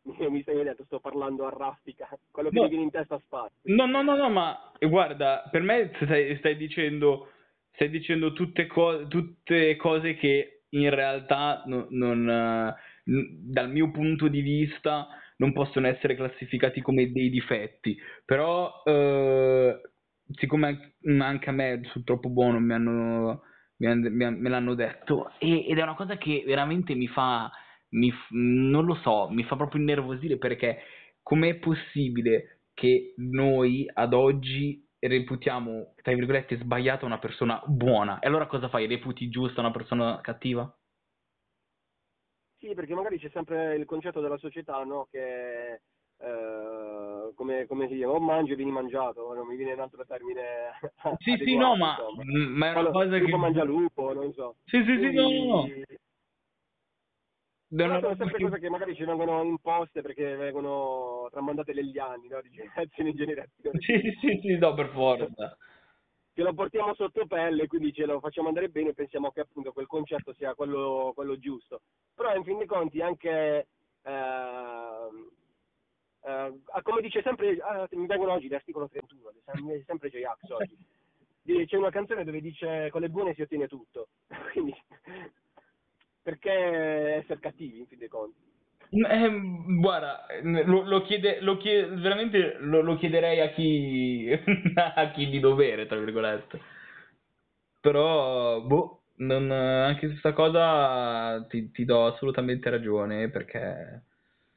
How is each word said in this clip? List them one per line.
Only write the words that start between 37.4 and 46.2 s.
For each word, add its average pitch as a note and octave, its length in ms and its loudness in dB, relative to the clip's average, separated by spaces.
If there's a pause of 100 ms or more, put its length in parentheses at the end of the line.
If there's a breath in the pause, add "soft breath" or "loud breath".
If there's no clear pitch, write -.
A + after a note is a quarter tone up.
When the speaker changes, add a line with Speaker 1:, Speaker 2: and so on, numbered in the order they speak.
Speaker 2:
buona? A#2 540 4
E - 60 0
allora D3+ 200 2
cosa B2+ 220 -4
fai? A#2 180 0
Reputi A#2+ 420 -4
giusta B2 320 -4
una A#2 100 2
persona A#2 520 -2
cattiva? B2 520 -6 (1800)
Speaker 1:
Sì, G#3+ 160 -10
perché E3+ 200 -8
magari F#3+ 240 -4
c'è D3 120 -12
sempre D#3+ 460 -4
il D3+ 80 -2
concetto D#3+ 360 -6
della C#3+ 180 -4
società, D3 460 -8
no? C#3 260 -8
Che, B2 600 -8 (440)
eh, A2 1160 -10